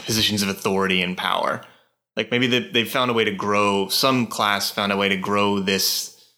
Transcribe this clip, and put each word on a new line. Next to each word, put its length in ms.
a 20
positions 400
of 60
authority 540
and 140
power. 460
Like, 140
maybe 160
they, 140
they 240
found 260
a 40
way 100
to 80
grow, 560
some 380
class 440
found 220
a 40
way 120
to 80
grow 440
this 560